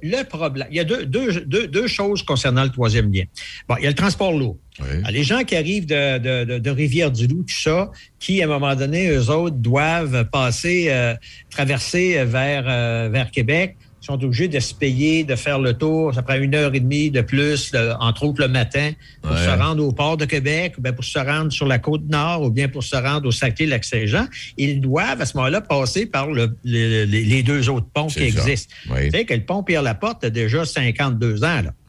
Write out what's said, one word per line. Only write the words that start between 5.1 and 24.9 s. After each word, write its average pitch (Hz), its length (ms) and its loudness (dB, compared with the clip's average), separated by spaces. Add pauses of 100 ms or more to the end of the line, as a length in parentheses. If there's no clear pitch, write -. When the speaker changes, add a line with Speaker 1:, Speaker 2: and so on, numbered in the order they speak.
Speaker 1:
les 135 140 0
gens 240 200 2
qui 190 120 0
arrivent 170 300 0
de, 143 320 2
de, 123 260 -2
de, 120 140 -4
de 117 120 -2
Rivière-du-Loup, 143 760 2
tout - 100 -8
ça, 180 360 0 (280)
qui, 190 240 0
à 160 40 2
un - 20 0
moment 143 260 0
donné, 147 340 0
eux 131 220 2
autres, 160 260 0
doivent 131 720 2
passer, 165 600 0
euh, 123 240 2 (360)
traverser 143 760 0
vers, 131 420 0
euh, 117 440 0
vers 120 200 0
Québec, 160 460 0 (260)
sont 139 200 -4
obligés 135 240 0
de 147 140 0
se - 120 -4
payer, 151 520 2
de 135 100 -2
faire 135 240 -2
le 131 140 2
tour. 156 420 0
Ça 123 80 -2
prend 135 140 -2
une 139 180 0
heure 147 220 2
et - 20 2
demie 143 320 2
de 131 120 2
plus, 143 500 0
le, 117 260 2
entre 113 240 0
autres 147 180 0
le 143 60 2
matin, 131 460 0 (280)
pour 78 120 -2
Speaker 2:
Ouais. 82 120 2
Speaker 1:
se 87 60 4
rendre 151 340 2
au 139 60 2
port 147 260 0
de 151 100 -2
Québec, 151 520 -2
ou - 20 -8
bien 123 120 -2
pour 120 120 -6
se - 140 -4
rendre 147 320 0
sur 139 160 -2
la 131 140 2
Côte-Nord, 151 640 0
ou 123 60 2
bien 131 180 0
pour 127 160 -6
se - 100 -6
rendre 139 320 0
au 120 60 2
Saguenay-Lac-Saint-Jean. 127 960 0 (300)
Ils 139 220 0
doivent, 135 400 0